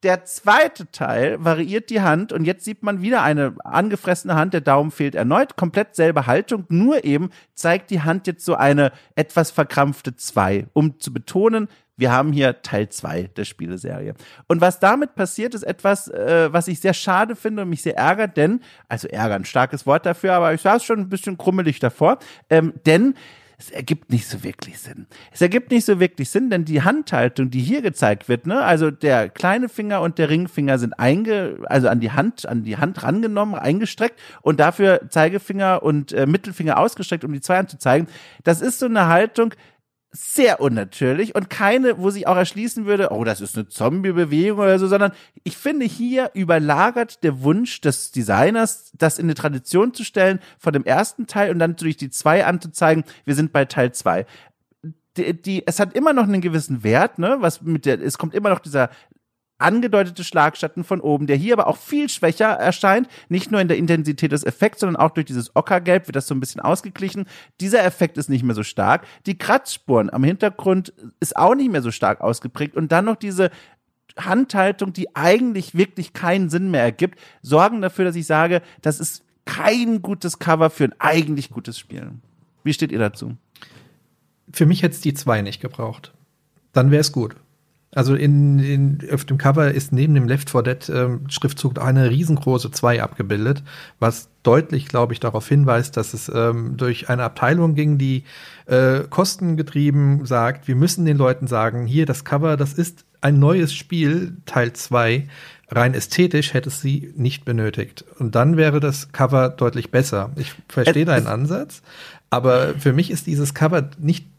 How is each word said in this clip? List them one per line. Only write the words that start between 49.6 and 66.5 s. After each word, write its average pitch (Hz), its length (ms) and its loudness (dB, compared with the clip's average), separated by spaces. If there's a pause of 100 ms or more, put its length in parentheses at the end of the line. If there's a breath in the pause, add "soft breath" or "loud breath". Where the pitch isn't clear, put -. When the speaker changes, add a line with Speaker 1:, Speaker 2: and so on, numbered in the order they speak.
Speaker 1:
zu 247 120 -10
stellen 190 340 0 (220 loud breath)
von 160 120 -2
dem 143 120 0
ersten 202 420 -2
Teil 202 240 0
und 170 80 -2
dann 165 160 0
durch 160 220 -4
die 139 140 -10
zwei 175 360 2
anzuzeigen, 160 560 0 (220 loud breath)
wir 143 100 -2
sind 156 180 0
bei 139 120 2
Teil 127 260 -2
zwei. 92 340 -2 (920 loud breath)
Die, 175 260 -2
die, 190 240 -4
es - 140 -4
hat 190 140 -2
immer 294 180 2
noch 262 120 2
einen 196 160 0
gewissen 156 440 -4
Wert, 123 340 2
ne, 208 220 0
was 175 220 -2
mit 156 220 -4
der, 127 160 0
es - 160 -6
kommt 160 180 -8
immer 208 160 0
noch 180 100 0
dieser 139 300 0 (680 soft breath)
angedeutete 196 640 0
Schlagschatten 156 580 0
von 185 180 -4
oben, 147 280 -2
der 143 80 4
hier 190 180 0
aber 214 140 2
auch - 80 0
viel 294 320 -4
schwächer 170 400 0
erscheint, 196 600 0 (200 loud breath)
nicht 185 240 -4
nur 208 80 2
in 180 80 0
der 165 100 2
Intensität 156 540 0
des 147 120 -2
Effekts, - 360 -2
sondern 175 200 -2
auch 156 100 4
durch 156 160 -4
dieses 120 280 -8
Ockergelb 180 540 0
wird - 80 -6
das 139 100 -4
so - 80 -4
ein 135 60 -2
bisschen - 200 -10